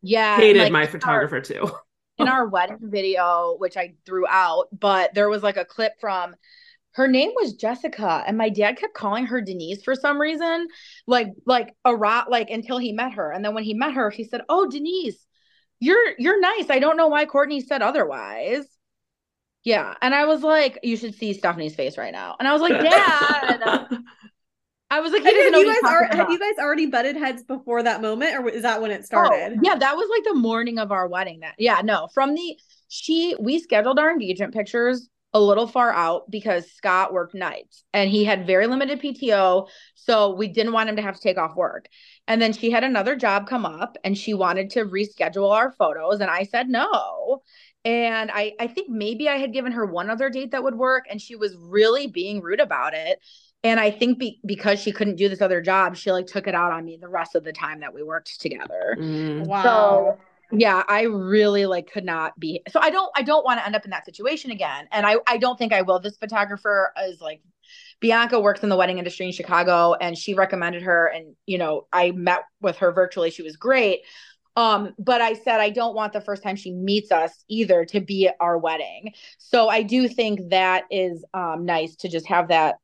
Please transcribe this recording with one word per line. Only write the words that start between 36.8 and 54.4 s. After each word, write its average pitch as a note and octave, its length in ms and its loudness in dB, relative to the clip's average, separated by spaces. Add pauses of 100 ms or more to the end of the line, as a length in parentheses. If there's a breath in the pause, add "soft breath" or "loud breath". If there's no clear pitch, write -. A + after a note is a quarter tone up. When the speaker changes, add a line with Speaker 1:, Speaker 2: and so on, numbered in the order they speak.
Speaker 1:
worked F3 220 -4
nights - 580 -10
and G3+ 160 2
he G#3 160 2
had G3 220 0
very F#3 220 4
limited C4+ 320 -2
P C#4+ 140 -6
T A#3+ 200 0
O. F#3+ 340 4 (280 soft breath)
So G#3 400 2
we G#3 120 -4
didn't A3+ 260 -2
want A3 160 0
him G#3+ 80 -4
to G#3 40 -4
have G3 140 -6
to - 60 -20
take G#3+ 180 0
off D#3+ 160 -4
work. - 320 -4 (400 soft breath)
And A3+ 120 0
then A3 140 2
she A3+ 160 -2
had A#3 140 2
another B3+ 320 0
job G3+ 320 0
come A#3+ 180 -4
up E3 380 -8
and G3 120 -2
she G#3 200 -6
wanted F#3+ 360 -2
to A3+ 140 -2
reschedule G3 680 -2
our A#3 200 2
photos. E3+ 500 0
And F#3+ 80 -2
I F3 140 -2
said A#3+ 260 -4
no. A#3+ 720 -2 (420 soft breath)
And A3+ 480 -2
I, G#3 280 -4
I A#3+ 80 -4
think E4 220 -8
maybe A3 380 -4
I C#4+ 100 2
had C4+ 160 -4
given B3+ 180 -4
her A3+ 160 -4
one F3+ 240 -4
other B3+ 180 -2
date C4 220 -8
that C4 120 -4
would C4 120 -2
work. C4 340 0
And G#3 100 -10
she A#3 160 -20
was G#3 220 -6
really G#3+ 480 2
being G3 360 -6
rude F3+ 180 -6
about D#3 340 0
it. D#3+ 240 -4 (460 soft breath)
And A3+ 160 2
I G#3+ 100 4
think A#3+ 300 0
be-, A#3+ 260 -8